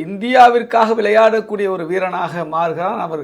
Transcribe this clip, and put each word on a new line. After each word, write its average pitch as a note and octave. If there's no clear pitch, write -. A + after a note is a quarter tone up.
இந்தியாவிற்காக A3+
விளையாடக்கூடிய G#3+
ஒரு F#3
வீரனாக F3
மாறுகிறான், E3
அவர் D#3+